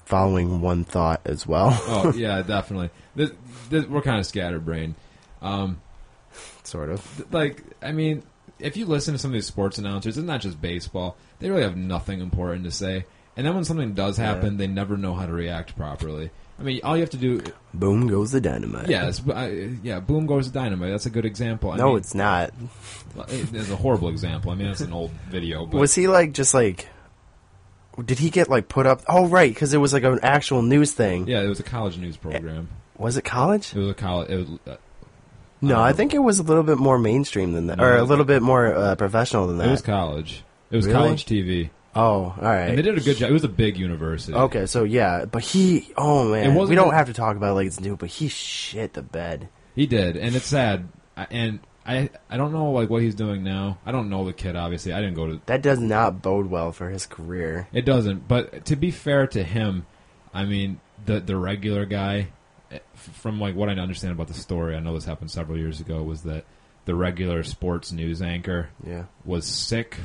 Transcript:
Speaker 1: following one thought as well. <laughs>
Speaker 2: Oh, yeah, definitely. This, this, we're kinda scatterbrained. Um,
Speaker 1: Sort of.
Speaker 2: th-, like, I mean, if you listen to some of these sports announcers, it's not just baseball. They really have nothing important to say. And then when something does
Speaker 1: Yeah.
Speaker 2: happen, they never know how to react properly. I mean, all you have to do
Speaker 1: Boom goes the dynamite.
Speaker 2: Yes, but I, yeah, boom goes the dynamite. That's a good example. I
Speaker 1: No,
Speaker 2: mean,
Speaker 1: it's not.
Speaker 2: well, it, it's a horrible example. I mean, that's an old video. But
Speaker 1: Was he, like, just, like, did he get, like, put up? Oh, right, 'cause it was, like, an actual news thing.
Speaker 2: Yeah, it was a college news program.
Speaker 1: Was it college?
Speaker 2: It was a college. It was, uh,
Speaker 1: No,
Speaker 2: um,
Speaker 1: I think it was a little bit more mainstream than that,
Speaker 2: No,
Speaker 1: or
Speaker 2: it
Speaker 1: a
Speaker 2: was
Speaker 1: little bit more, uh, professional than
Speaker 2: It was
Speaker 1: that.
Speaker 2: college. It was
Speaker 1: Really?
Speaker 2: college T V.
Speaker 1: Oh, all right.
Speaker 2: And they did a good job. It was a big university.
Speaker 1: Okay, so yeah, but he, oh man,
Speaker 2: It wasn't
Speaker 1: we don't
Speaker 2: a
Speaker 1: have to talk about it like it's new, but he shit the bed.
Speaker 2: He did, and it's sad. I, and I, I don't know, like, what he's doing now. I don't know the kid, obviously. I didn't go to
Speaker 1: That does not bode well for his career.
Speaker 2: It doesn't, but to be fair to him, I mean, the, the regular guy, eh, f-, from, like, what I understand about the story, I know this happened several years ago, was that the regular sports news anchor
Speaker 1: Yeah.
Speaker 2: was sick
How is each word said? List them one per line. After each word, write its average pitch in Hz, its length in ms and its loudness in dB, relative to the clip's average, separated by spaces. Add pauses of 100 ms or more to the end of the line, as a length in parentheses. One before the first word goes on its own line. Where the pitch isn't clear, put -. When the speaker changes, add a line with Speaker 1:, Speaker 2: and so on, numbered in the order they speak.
Speaker 1:
following 92 560 2
one 87 240 0
thought 82 400 0
as - 220 -6
well. 117 240 4
<laughs> 117 160 0
Speaker 2:
Oh, 117 280 2
yeah, 107 280 -2
definitely. 95 480 -4 (260)
This, 147 140 -2 (400)
this, 151 160 0
we're 143 160 -2
kinda 113 220 0
scatterbrained. 80 720 -4 (460)
Um, 98 400 -4 (840)
Speaker 1:
Sort 78 260 -8
of. 95 120 -6 (140)
Speaker 2:
th-, - 160 -14
like, 147 300 -2 (200)
I 151 100 -8
mean, 156 300 -2 (360)
if 147 180 -8
you 226 100 -6
listen 151 280 0
to 131 40 -4
some 135 120 -4
of 123 40 -4
these 104 120 -4
sports 98 320 -4
announcers, 101 380 -6
it's 160 100 -6
not 139 140 -4
just 90 200 -8
baseball. 87 560 -6 (240)
They 185 100 -4
really 185 120 2
have 92 140 0
nothing 92 440 -4
important 90 440 -4
to 85 60 -6
say. 92 360 -4 (300)
And 131 100 -4
then 170 80 0
when 180 100 -2
something 143 300 -2
does 98 240 -2
Speaker 1:
Yeah. 113 80 0
Speaker 2:
happen, 101 300 0
they 98 120 -2
never 98 280 -2
know 95 180 -4
how 92 120 -4
to 82 60 -6
react 85 440 -6
properly. 78 540 -8 (280)
I 143 40 -12
mean, 131 220 -4
all 156 120 0
you 165 60 2
have 160 80 -2
to 143 60 -8
do 123 260 0 (320)
Speaker 1:
Boom 98 320 4
goes 104 240 2
the 135 100 2
dynamite. 58 480 -4
Speaker 2:
Yes, 90 320 0
but 131 160 -2
I, 120 120 -4 (340)
yeah, 101 180 -6
boom 151 260 0
goes 135 260 0
the 135 60 -4
dynamite. 95 320 -2
That's 107 160 -4
a 123 40 -2
good 113 140 0
example. 110 480 -2
I 92 40 -4
Speaker 1:
No, 127 120 4
Speaker 2:
mean, 123 100 4
Speaker 1:
it's - 160 -6
not. 98 380 2 (640)
Speaker 2:
well, 110 120 -12
it, 123 260 -6
it's 107 160 -8
a 95 60 -4
horrible 104 340 2
example. 80 420 -4
I - 20 -4
mean, 101 140 -4
that's 98 140 -6
an 87 100 -6
old 85 180 -6 (200)
video. 82 360 -6
But 101 120 0
Speaker 1:
Was 139 160 6
he, 180 120 4
like, 175 260 6
just, 135 220 0
like, 107 340 2 (1160)
did 123 140 -2
he 156 120 2
get, 175 180 4
like, - 200 2
put 131 180 2
up? 131 220 6
Oh, 180 180 6
right, 165 300 6
'cause 147 180 2
it 147 40 6
was, 139 140 6
like, 131 120 4
an 131 180 4
actual 139 400 4
news 143 300 6
thing. 90 340 2
Speaker 2:
Yeah, 117 160 0
it 101 60 2
was 98 100 -2
a - 60 -6
college 104 340 -4
news 85 180 -8
program. 80 520 -8 (280)
Speaker 1:
Was 120 200 -2
it - 80 -2
college? 170 500 0
Speaker 2:
It 101 40 -2
was 98 120 0
a 98 40 -4
college. 90 360 -4
It 95 60 -2
was, 90 120 -4 (180)
uh, 65 100 -14 (840)
Speaker 1:
No, 139 140 4
Speaker 2:
um, 110 60 6
Speaker 1:
I 127 100 6
think 285 220 2
it 285 40 4
was 220 200 4
a 180 40 0
little 160 200 6
bit 151 160 4
more 131 200 6
mainstream 107 540 2
than 85 160 0
that, 87 100 -2
Speaker 2:
No, 117 60 6
Speaker 1:
or 123 100 8
Speaker 2:
it 120 40 8
Speaker 1:
a - 40 6
Speaker 2:
was 127 80 0
Speaker 1:
little 143 160 6
bit 139 160 6
more, 120 320 6
uh, 98 200 2
professional 104 520 2
than 85 140 0
Speaker 2:
It 117 100 4
was 135 120 2
Speaker 1:
that. 113 80 -4
Speaker 2:
college. 80 520 -2 (280)
It 117 60 0
was 101 100 4
Speaker 1:
Really? 117 120 4
Speaker 2:
college 151 280 4
T 107 160 0
V. 87 280 -2 (240)
Speaker 1:
Oh, 110 60 2
all 98 400 4
right. 92 300 2
Speaker 2:
And 123 80 2
they 156 40 2
did 208 140 2
a - 60 0
good 123 160 2
job. 117 100 0
It 143 60 6
was 156 100 4
a 120 40 -2
big 101 280 2
university. 82 560 -4
Speaker 1:
Okay, 120 320 2
so 117 180 0
yeah, 107 440 2
but 113 160 -4
he, 185 560 2
oh 143 320 4
man, 107 160 2
Speaker 2:
It - 80 6
wasn't 185 160 4
Speaker 1:
we 170 60 6
don't 175 180 8
Speaker 2:
a - 20 6
Speaker 1:
have 143 120 4
to 120 40 -8
talk 110 240 0
about 101 140 0
it 98 40 2
like 98 120 2
it's 90 140 -6
new, 98 180 -4
but 85 100 -8
he 147 200 -6
shit - 640 -8
the 69 80 -8
bed. 82 480 -8 (240)
Speaker 2:
He 139 120 2
did, 95 300 2
and 120 180 -2
it's 127 120 -2
sad. 104 420 0 (300)
I, 95 120 -10
and 113 300 -4 (260)
I, 131 220 -2 (220)
I 120 80 -4
don't 147 160 0
know, 156 160 0
like, 117 180 2
what 117 140 2
he's 113 120 2
doing 101 300 -4
now. 95 400 -4
I 117 80 -6
don't 117 160 -2
know 95 160 -4
the 92 80 -6
kid, 87 240 -6
obviously. 85 380 -4
I 101 80 -4
didn't 92 140 -4
go 80 100 -4
to 80 180 -6
Speaker 1:
That 131 160 0
does 139 200 2
not 107 420 0
bode 95 240 0
well 85 260 -4
for 90 160 -10
his 95 160 -8
career. 85 720 -8
Speaker 2:
It 120 100 -2
doesn't, 113 420 2
but 120 400 0
to 151 100 0
be 170 140 0
fair 139 360 2
to 107 180 -4
him, 98 400 -2 (480)
I 98 140 -4
mean, 98 340 -2 (240)
the, 107 160 0
the 95 160 -4
regular 101 480 -2
guy, 98 440 -2 (420)
eh, 67 80 -16 (160)
f-, - 60 -20 (160)
from, 110 220 -6
like, 101 160 -4
what 101 140 -2
I 101 60 -2
understand 90 400 -6
about 82 140 -6
the 82 60 -12
story, 82 420 -4
I 80 40 -6
know 82 140 -4
this 80 100 -6
happened 80 260 -10
several 80 280 -6
years 80 220 -6
ago, 80 220 -6
was 78 200 -8
that 80 240 -8 (380)
the 87 100 -2
regular 90 500 0
sports 85 480 -4
news 82 300 -4
anchor 87 460 -4 (160)
Speaker 1:
Yeah. 87 200 -10 (200)
Speaker 2:
was 87 220 -4
sick - 580 -6